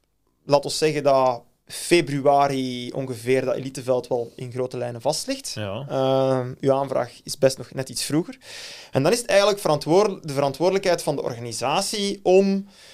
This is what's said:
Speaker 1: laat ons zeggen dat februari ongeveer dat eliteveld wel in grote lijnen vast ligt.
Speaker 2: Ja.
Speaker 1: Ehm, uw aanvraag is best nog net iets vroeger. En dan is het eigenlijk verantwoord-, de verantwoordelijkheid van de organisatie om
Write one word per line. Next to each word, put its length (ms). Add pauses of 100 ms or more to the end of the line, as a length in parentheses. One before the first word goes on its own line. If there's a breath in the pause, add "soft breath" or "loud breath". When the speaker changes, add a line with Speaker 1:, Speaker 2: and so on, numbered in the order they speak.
(460)
Speaker 1:
laat 200
ons 120
zeggen 260
dat 380 (240)
februari 1300
ongeveer 540
dat 100
eliteveld 520
wel 280
in 160
grote 260
lijnen 240
vast 260
ligt. 280
Speaker 2:
Ja. 340
Speaker 1:
Ehm, 680
uw 140
aanvraag 500
is 140
best 200
nog 160
net 160
iets 140
vroeger. 340 (540 loud breath)
En 120
dan 80
is 60
het 100
eigenlijk 320
verantwoord-, 680
de 60
verantwoordelijkheid 680
van 140
de 80
organisatie 1000
om 440 (260 soft breath)